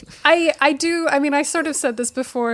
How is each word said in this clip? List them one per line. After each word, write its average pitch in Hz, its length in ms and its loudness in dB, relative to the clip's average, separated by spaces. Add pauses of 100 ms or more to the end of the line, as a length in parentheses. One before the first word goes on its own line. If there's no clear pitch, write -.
(100)
<laughs> - 140 -8
I, 330 360 4
I 294 120 4
do, 330 360 -2
I 285 120 2
mean, 285 140 0
I 294 80 2
sort 320 260 -2
of 285 80 -4
said 247 200 -2
this 240 140 -4
before, - 220 -8 (220)